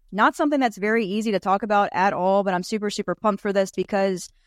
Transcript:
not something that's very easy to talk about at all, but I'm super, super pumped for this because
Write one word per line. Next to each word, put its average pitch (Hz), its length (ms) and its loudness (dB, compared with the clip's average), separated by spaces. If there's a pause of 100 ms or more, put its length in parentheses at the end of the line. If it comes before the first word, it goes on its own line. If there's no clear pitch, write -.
(140)
not 220 240 2
something 302 240 0
that's 233 160 0
very 214 280 0
easy 208 280 -2
to 185 80 0
talk 196 200 0
about 202 300 2
at 185 220 2
all, 190 320 2
but 190 80 0
I'm 180 100 -2
super, 208 260 -4
super 190 260 -4
pumped 196 260 -2
for 202 100 -2
this 196 180 0
because 190 600 -2 (180)